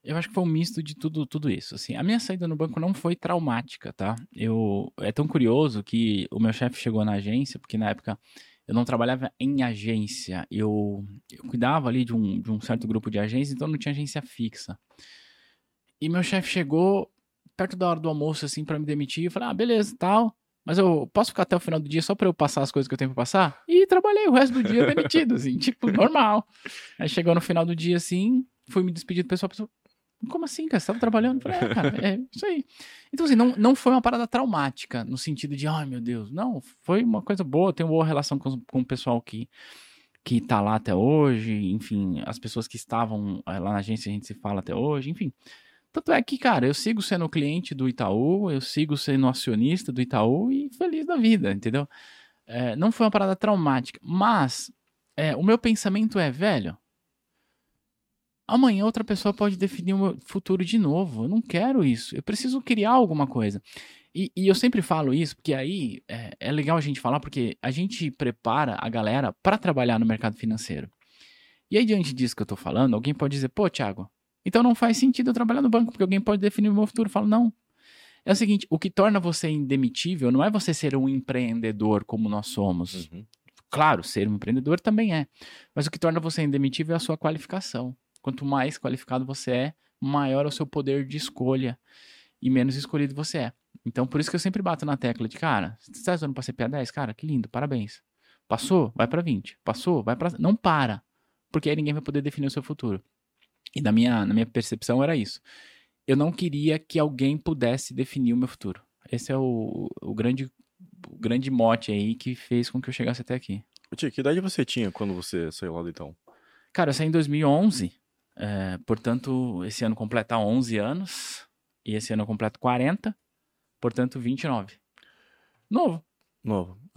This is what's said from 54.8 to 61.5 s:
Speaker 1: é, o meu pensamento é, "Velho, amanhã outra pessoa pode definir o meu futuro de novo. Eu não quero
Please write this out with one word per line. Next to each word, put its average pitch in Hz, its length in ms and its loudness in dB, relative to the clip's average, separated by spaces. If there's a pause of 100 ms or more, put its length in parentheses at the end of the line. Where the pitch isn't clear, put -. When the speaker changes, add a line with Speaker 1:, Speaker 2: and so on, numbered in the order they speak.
Speaker 1:
é, 147 200 0
o 175 60 -4
meu 220 160 6
pensamento 214 640 0
é, 156 100 2
"Velho, 127 480 -2 (1700)
amanhã 220 380 4
outra 226 180 0
pessoa 202 300 0
pode 202 240 0
definir 185 360 -2
o 196 40 2
meu 196 280 0
futuro 190 380 -2
de 202 140 0
novo. 156 480 2
Eu 147 40 -2
não 220 120 2
quero 220 420 2